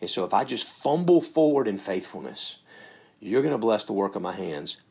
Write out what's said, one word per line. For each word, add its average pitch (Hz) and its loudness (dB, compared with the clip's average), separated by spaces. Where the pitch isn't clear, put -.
And 87 -6
so 92 -2
if 87 0
I 107 4
just 127 -6
fumble 170 4
forward 151 2
in 98 -2
faithfulness, - -8
you're 110 0
gonna 147 0
bless 110 2
the - -6
work 101 0
of 92 -4
my 90 -4
hands, 85 -8